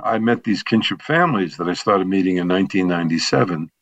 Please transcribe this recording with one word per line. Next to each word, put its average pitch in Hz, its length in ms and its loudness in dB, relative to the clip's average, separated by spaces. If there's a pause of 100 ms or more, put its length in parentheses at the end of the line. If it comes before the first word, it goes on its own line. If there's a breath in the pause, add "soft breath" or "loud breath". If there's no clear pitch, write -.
I 110 140 0
met 117 260 0
these 104 180 -2
kinship - 380 -2
families 147 560 0
that 87 120 -2
I 90 60 0
started 95 320 0
meeting 92 300 0
in 87 120 0
nineteen 92 400 0
ninety-seven 82 800 -2 (120)